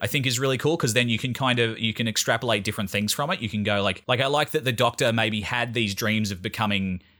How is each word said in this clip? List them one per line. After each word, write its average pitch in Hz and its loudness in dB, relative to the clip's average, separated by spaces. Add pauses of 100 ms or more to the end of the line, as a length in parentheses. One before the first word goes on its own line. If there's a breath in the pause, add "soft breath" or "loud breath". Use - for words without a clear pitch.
I 107 -2
think 135 0
is 123 0
really 135 0
cool, 156 0
'cause 120 0
then 120 4
you 113 2
can 127 -4
kind 123 0
of, 113 2
you 110 -2
can 117 -2
extrapolate 113 0
different 101 -2
things 104 0
from 143 -2
it. 185 -4
You 107 -4
can 107 -2
go 101 2
like, 95 -2
like, 123 2
I 135 2
like 147 0
that 151 0
the 127 0
Doctor 120 2
maybe 110 2
had 120 -2
these 110 0
dreams 107 0
of 90 -8
becoming 98 -2 (180 soft breath)